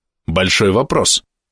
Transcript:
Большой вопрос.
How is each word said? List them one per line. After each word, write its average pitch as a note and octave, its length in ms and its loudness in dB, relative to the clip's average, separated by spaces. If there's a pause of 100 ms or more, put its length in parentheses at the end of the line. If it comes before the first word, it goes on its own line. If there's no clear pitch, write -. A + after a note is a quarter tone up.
(260)
Большой F#2+ 460 0
вопрос. C3+ 500 0 (300)